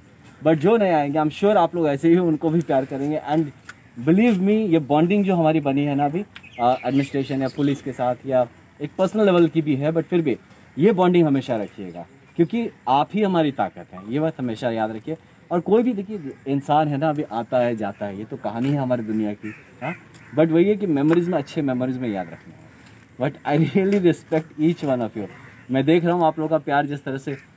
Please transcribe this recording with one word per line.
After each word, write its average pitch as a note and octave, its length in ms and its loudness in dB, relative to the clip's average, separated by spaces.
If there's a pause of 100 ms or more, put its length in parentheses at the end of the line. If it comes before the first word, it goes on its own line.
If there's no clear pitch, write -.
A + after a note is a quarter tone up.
(460)
But D#3+ 100 6
जो F#3 220 4
नए F#3+ 160 2
आएंगे, D3 260 0
I'm D3+ 120 2
sure G3+ 260 2
आप E3+ 180 2
लोग E3 120 0
ऐसे C#3+ 220 2
ही E3+ 80 6
उनको E3 320 0
भी E3 120 2
प्यार C3+ 240 0
करेंगे। C#3+ 360 -4 (100)
And D#3+ 120 2 (680)
believe G#3 280 4
me, F#3+ 120 2
ये G#3+ 300 2
bonding E3 460 2
जो F#3+ 100 2
हमारी D#3+ 240 2
बनी C#3+ 260 0
है C#3+ 100 -2
ना C#3+ 100 0
अभी, D#3+ 180 -4 (400)
uh, B2 120 4 (100)
administration C3+ 560 -2
या C3 60 -2
police C#3+ 340 -2
के C3+ 100 -8
साथ B2 240 -2 (100)
या B2+ 220 0 (340)
एक D3 160 -8
personal F#3+ 280 2
level F3 220 4
की E3 140 -2
भी D3 140 0
है, C#3+ 160 -2
but D#3+ 120 -2
फिर E3+ 180 -2
भी C3+ 160 0 (400)
ये F3 140 4
bonding F3+ 360 4
हमेशा C3+ 280 0
रखिएगा, F2+ 500 -10 (300)
क्योंकि G#3+ 340 -2 (180)
आप C#3+ 260 2
ही G#3 100 0
हमारी E3+ 280 2
ताकत F#2+ 420 -6
हैं, F#2+ 160 -16
ये C3 100 -2
बात D#3 200 -2
हमेशा A#2+ 300 -4
याद A2+ 260 -4
रखिए। D3 220 -10 (340)
और F3 80 0
कोई G3+ 240 2
भी, B3 100 0
देखिए, G3+ 280 -8 (260)
इंसान D3 400 0
है D3 100 -2
ना, D#3 120 0
अभी D3 220 -2
आता A2+ 260 -4
है, A#2+ 180 0
जाता G#2+ 300 -8
है, G2 140 -8
ये G#2+ 60 -10
तो B2+ 120 -12
कहानी A#2 320 -4
है C#3+ 80 0
हमारी B2+ 260 -2
दुनिया G#2+ 300 -2
की, G#2+ 220 -12 (280)
हाँ? D#3 120 -6 (420)
But D#3+ 140 4
वही E3+ 140 4
है G#3 100 2
कि G3+ 120 -6
memories E3 420 2
में, F3 80 0
अच्छे C#3+ 240 -6
memories B2+ 360 -2
में B2+ 120 -6
याद F#2+ 220 -6
रखना - 220 -20
है। - 160 -20 (520)
But C3+ 260 -4
I D3+ 260 2
really G3 300 2
respect D#3 580 -2
each D#3+ 280 0
one B2 200 -2
of - 80 -14
you। G#2 80 -8 (460)
मैं C3+ 140 2
देख E3 200 4
रहा E3+ 80 2
हूँ F3 120 2
आप D#3 140 0
लोगों D#3 100 -2
का D#3+ 80 2
प्यार D3 280 0
जिस C#3 180 -8
तरह C3+ 140 -6
से, C3+ 200 -8 (200)